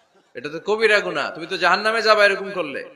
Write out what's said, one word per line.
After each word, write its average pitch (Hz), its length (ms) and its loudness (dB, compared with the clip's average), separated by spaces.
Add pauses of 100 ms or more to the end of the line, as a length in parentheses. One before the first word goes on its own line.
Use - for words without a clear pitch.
(340)
এটা 127 140 -12
তো 156 120 -10
কবিরা 214 400 2
গুনাহ, 156 300 -4
তুমি 160 160 -12
তো 180 100 -8
জাহান্নামে 202 460 0
যাবা 214 220 6
এরকম 196 260 0
করলে।" 147 340 -8 (120)